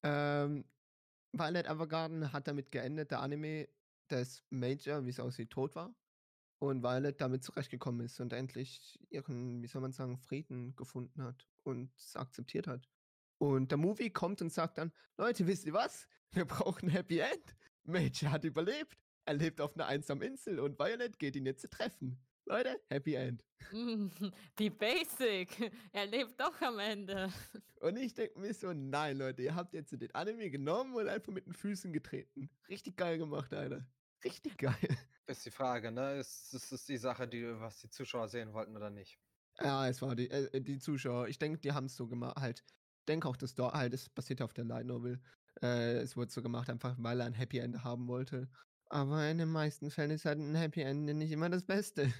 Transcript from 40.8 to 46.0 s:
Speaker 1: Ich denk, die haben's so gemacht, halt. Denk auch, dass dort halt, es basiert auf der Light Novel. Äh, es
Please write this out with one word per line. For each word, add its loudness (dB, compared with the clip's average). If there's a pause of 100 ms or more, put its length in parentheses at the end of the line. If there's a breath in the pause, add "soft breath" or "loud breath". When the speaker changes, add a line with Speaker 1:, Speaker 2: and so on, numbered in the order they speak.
Speaker 1:
Ich -4
denk, -2
die 0
haben's -2
so -4
gemacht, -4
halt. -2 (440 soft breath)
Denk 2
auch, 0
dass -6
dort 2
halt, 2
es -6
basiert -4
auf -4
der -4
Light -4
Novel. -2 (420 loud breath)
Äh, 4
es -2